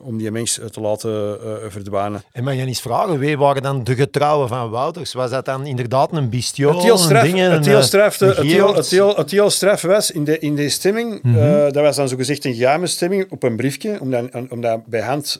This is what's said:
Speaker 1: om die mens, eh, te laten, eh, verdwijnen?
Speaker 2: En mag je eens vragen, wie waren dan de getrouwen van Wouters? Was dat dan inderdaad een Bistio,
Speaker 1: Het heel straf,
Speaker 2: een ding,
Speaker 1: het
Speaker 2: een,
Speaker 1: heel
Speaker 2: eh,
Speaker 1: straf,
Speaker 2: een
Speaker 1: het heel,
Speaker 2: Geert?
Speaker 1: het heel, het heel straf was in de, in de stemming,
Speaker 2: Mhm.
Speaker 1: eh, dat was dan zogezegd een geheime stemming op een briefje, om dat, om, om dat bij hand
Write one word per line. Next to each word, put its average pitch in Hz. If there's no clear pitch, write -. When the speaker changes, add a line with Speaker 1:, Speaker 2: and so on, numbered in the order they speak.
Speaker 1:
om 117
die 110
mens, 113
eh, 117
te 107
laten, 107
eh, 110
verdwijnen? 101
Speaker 2:
En 120
mag 139
je 131
eens 127
vragen, 151
wie 147
waren 139
dan 135
de 123
getrouwen 143
van 117
Wouters? 143
Was 127
dat 131
dan 135
inderdaad 131
een 147
Bistio, 139
Speaker 1:
Het 175
heel 220
straf, 151
Speaker 2:
een 139
ding, 185
Speaker 1:
het 185
Speaker 2:
een, 151
Speaker 1:
heel 139
Speaker 2:
eh, 135
Speaker 1:
straf, -
Speaker 2:
een 190
Speaker 1:
het -
heel, 170
Speaker 2:
Geert? 202
Speaker 1:
het 147
heel, 202
het 147
heel 202
straf 185
was 196
in 151
de, 151
in 147
de 143
stemming, 214
Speaker 2:
Mhm. 120
Speaker 1:
eh, 147
dat 143
was 147
dan 139
zogezegd 131
een 127
geheime 143
stemming 190
op 135
een 120
briefje, 143
om 131
dat, 123
om, 123
om 120
dat 113
bij 113
hand 139